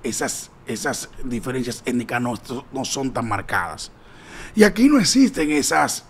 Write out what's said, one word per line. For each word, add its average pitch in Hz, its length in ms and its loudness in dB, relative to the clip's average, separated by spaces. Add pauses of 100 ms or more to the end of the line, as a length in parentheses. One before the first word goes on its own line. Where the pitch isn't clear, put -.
esas, - 480 -6 (160)
esas - 420 -6 (140)
diferencias 123 600 -4
étnicas 120 360 -2
no, 120 140 -2 (360)
no 135 140 -6
son 135 260 -4
tan 120 160 -4
marcadas. 95 640 -4 (640)
Y 214 80 8
aquí 208 240 6
no 294 120 6
existen 202 520 4
esas 151 580 0